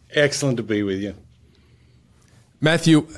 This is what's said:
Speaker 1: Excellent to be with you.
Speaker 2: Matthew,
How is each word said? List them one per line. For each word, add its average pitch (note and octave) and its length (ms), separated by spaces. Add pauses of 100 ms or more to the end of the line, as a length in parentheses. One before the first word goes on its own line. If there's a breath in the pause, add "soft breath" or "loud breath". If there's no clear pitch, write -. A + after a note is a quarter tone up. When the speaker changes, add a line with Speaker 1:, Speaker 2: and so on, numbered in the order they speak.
(100)
Speaker 1:
Excellent C#3+ 480
to A2+ 40
be G#2 200
with G2 180
you. G2+ 140 (1500 soft breath)
Speaker 2:
Matthew, D#3+ 460 (120)